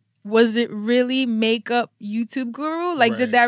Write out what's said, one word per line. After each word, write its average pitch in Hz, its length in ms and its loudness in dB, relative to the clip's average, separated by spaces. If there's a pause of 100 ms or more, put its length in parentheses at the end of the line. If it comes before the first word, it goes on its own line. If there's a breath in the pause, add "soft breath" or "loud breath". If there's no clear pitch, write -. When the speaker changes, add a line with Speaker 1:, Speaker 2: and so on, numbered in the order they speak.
(240)
Speaker 1:
was 220 300 4
it 233 160 0
really 247 560 0
makeup 226 640 -2 (100)
YouTube 233 520 -6
guru? 330 420 -4
Like, 233 220 4
did 226 80 -6
Speaker 2:
Right. 226 80 -2
Speaker 1:
that 240 160 4